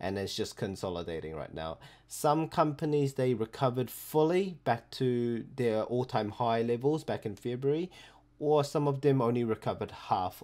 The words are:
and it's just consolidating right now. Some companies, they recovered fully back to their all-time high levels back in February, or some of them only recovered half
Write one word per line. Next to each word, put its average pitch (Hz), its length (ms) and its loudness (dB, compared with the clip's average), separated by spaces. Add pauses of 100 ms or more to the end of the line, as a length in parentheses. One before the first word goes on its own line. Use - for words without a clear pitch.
and 98 180 -2
it's 98 160 -4
just - 220 -4
consolidating 85 800 -6
right 73 180 -10
now. 80 240 -6 (300)
Some 156 400 2
companies, 147 640 2
they 127 200 2
recovered 120 540 -2
fully 170 760 0
back 120 260 0
to 120 640 0
their 110 300 2
all-time 117 460 0
high 117 320 2
levels 127 420 0
back 107 200 -4
in 101 120 -4
February, 139 520 -2 (520)
or 147 240 4
some 147 240 0
of 135 140 -2
them 135 200 6
only 120 220 4
recovered 107 480 -2
half - 520 -2